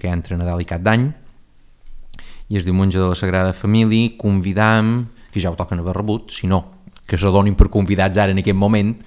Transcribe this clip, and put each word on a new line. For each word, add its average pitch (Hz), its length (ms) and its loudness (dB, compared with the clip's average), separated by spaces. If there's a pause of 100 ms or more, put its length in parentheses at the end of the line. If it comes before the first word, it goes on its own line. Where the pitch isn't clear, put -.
que 90 80 -4
entra 85 260 -4
Nadal 87 240 -4
i 87 60 -6
Cap 85 160 -8
d'Any, 113 240 2 (1400)
i 104 80 -2
el 87 80 -2
diumenge 92 320 2
de 92 80 2
la 90 80 0
Sagrada 92 400 0
Família 110 640 2
convidam, 107 880 0 (240)
que - 100 -6
ja 87 120 -2
ho 80 40 -8
toquen 87 220 -4
haver 87 160 -4
rebut, 107 400 -4
si - 160 -6
no, 92 140 0 (420)
que 98 100 -2
se 92 140 2
donin 98 240 4
per 98 160 8
convidats 95 480 0
ara 98 160 4
en 95 80 0
aquest 98 160 0
moment, - 380 2 (100)